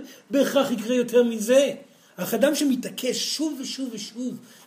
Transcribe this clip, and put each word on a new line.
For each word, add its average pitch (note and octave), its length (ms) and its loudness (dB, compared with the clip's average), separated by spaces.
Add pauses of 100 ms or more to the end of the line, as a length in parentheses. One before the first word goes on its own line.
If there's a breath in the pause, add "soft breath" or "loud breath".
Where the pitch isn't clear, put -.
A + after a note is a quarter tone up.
(300 loud breath)
בהכרח C4+ 400 2
יקרה A3 240 -2
יותר A#3+ 300 4
מזה. A#3 500 2 (420 soft breath)
אך F3+ 180 -6
אדם C4+ 200 4
שמתעקש - 840 -2
שוב D4 240 -4
ושוב C4+ 320 -8
ושוב, A3+ 460 -10 (280 loud breath)